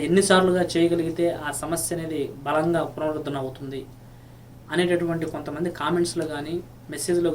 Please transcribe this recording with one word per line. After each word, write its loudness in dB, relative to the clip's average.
ఎన్నిసార్లుగా 6
చేయగలిగితే 2
ఆ -2
సమస్య -2
అనేది -4
బలంగా 2
పునరుద్ధరణ -4
అవుతుంది -8
అనేటటువంటి 0
కొంతమంది -4
కామెంట్స్లో 0
కానీ -6
మెసేజ్లో 0